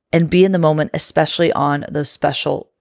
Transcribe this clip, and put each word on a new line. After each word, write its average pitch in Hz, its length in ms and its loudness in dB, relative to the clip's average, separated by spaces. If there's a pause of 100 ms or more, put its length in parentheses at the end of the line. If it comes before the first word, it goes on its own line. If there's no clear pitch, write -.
(120)
and 165 180 2
be 180 140 6
in 196 80 2
the 185 60 2
moment, 156 360 2
especially 160 580 0
on 143 380 -2
those 147 200 -4
special - 600 -4 (100)